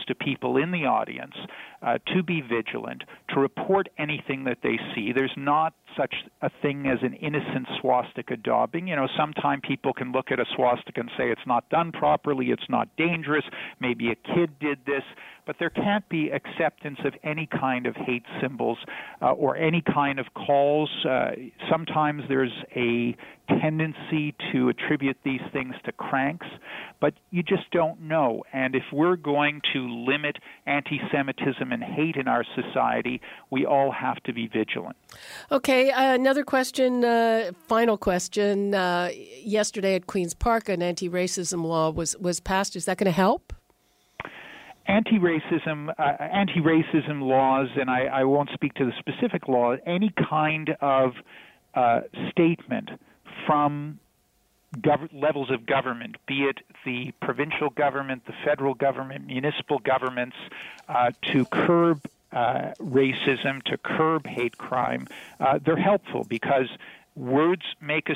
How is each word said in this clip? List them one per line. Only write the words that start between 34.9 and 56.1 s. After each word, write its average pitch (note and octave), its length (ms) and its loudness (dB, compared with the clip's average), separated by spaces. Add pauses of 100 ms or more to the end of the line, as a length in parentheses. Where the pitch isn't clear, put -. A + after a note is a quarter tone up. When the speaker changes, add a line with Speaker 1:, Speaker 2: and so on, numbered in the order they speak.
Speaker 2:
Okay, C4 400 4
uh, C4 240 8
another C4+ 300 6
question, B3+ 600 4
uh, A3+ 480 6 (140)
final A3+ 300 6
question. G3+ 800 2
Uh, F3+ 360 2 (320)
yesterday G#3 520 2
at F3+ 120 0
Queen's F3 280 -2
Park, A3+ 340 2
an F3 140 0
anti-racism F3 840 -2
law D#3+ 260 2
was, D#3+ 280 -4
was F3 220 -2
passed. F#3+ 360 -2
Is F3 100 -6
that F#3 120 -2
gonna G3+ 120 4
help? F#3+ 420 2 (1300)
Speaker 1:
Anti-racism, E3+ 1120 2
uh, D#3 40 0
anti-racism D#3 1200 2
laws, C3 460 4 (100)
and B2+ 120 0
I, B2+ 160 2
I C3+ 180 0
won't C#3+ 300 4
speak C#3+ 200 -4
to C3+ 120 0
the A#2 120 0
specific - 500 -4
law, B2 280 4 (100)
any F3+ 260 0 (160)
kind D#3 420 0 (100)
of, C3+ 340 4 (600)
uh, A#2+ 260 4 (300)
statement D#3+ 600 0 (560)
from D3 520 2 (800)
gov-, D3 340 2
levels C#3+ 380 -2
of A#2 160 -2
government, B2 500 -2 (100)